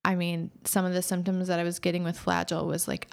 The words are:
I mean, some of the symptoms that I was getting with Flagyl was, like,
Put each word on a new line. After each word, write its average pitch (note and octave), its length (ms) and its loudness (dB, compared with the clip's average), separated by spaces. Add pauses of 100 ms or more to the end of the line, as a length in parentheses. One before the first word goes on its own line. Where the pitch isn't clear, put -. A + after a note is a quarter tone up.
I F#3+ 100 4
mean, E3+ 360 -2 (140)
some F#3+ 200 2
of F3+ 80 0
the F3+ 80 2
symptoms F3+ 460 0
that F3 120 2
I E3+ 40 2
was E3+ 160 -2
getting F3 240 0
with E3+ 140 -2
Flagyl E3+ 500 0
was, D#3+ 200 -2
like, - 260 -4